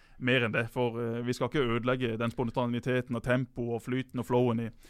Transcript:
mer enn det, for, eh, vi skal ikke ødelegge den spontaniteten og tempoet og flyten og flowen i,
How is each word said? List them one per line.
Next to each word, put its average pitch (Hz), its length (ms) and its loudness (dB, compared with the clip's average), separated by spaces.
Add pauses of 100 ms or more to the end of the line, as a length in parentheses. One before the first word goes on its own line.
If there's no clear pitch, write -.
(180)
mer 127 260 4
enn 110 80 0
det, 117 180 0
for, 120 300 -2
eh, 117 220 -4
vi 120 100 -2
skal 123 160 0
ikke 120 320 2
ødelegge 123 360 0
den 117 140 0
spontaniteten 123 880 -2
og 113 80 -4
tempoet 123 500 0
og 110 80 -4
flyten 127 380 -4
og 110 60 -6
flowen 123 340 4
i, 110 100 -4 (180)